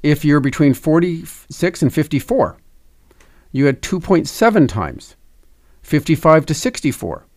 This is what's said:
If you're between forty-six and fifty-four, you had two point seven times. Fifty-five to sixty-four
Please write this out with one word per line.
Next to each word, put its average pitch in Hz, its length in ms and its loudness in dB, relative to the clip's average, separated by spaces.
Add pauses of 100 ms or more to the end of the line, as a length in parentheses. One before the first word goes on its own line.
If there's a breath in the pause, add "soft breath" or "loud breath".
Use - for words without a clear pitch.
If 147 240 0
you're 147 160 4
between 135 320 2
forty-six 170 1080 -2
and 139 120 0
fifty-four, 180 640 -2 (960 soft breath)
you 139 120 2
had 135 160 0
two 180 200 -6
point - 260 0
seven 208 400 2
times. 82 480 -8 (680)
Fifty-five 156 640 2
to 156 80 -4
sixty-four 131 720 -6 (120)